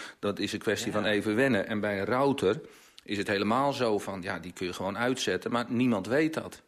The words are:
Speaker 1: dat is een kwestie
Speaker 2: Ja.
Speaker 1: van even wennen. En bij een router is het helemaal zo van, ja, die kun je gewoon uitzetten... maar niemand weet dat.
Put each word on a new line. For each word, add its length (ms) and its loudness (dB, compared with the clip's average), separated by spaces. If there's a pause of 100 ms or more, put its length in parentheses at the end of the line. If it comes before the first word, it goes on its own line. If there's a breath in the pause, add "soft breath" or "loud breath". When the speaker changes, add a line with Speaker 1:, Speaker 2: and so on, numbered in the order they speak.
(180 loud breath)
Speaker 1:
dat 200 -2
is 140 -2
een 60 -2
kwestie 340 -2
Speaker 2:
Ja. 80 0
Speaker 1:
van 40 0
even 300 2
wennen. 320 4
En 140 -4
bij 180 -2
een 80 -2
router 540 2 (440 loud breath)
is 140 -4
het 100 -2
helemaal 440 2
zo 260 2
van, 240 -6
ja, 160 -6
die 140 -14
kun 140 -6
je 60 -4
gewoon 260 -4
uitzetten... 520 0
maar 180 0
niemand 380 2
weet 280 2
dat. 340 -8